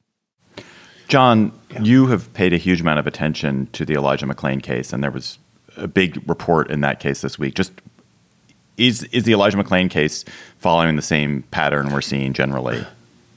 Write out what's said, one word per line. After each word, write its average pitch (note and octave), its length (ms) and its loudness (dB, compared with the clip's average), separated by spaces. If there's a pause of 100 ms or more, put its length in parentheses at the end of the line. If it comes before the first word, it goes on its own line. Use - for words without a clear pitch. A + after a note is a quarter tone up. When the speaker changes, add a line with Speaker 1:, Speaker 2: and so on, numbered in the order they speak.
(1080)
Speaker 1:
John, A#2+ 420 4 (200)
Speaker 2:
Yeah. B2 100 -8
Speaker 1:
you B2+ 260 6
have A#2 260 -2
paid F#2 200 2
a F2 40 2
huge F2 220 2
amount D#2+ 200 2
of C#2+ 80 -2
attention D2 640 -4
to - 100 -6
the D2+ 120 -2
Elijah C#2 300 0
McClain C2+ 380 -4
case, C2 300 -6
and C2 100 -4
there C#2 80 -2
was - 280 -12 (360)
a - 140 -10
big F#2 360 -2
report E2 460 0
in D2+ 80 -2
that C#2 220 -2
case C#2 180 -4
this - 180 -8
week. C#2 180 -6
Just - 180 -4 (1040)
is, A#2+ 360 2
is B2 120 0
the A2+ 100 4
Elijah G2+ 220 4
McClain F#2 320 0
case D#2 380 -2 (320)
following E2 380 2
the D2 80 -4
same D2 480 -2
pattern C#2+ 400 0
we're C#2 100 -2
seeing C2+ 320 -4
generally? B1+ 500 -4 (540)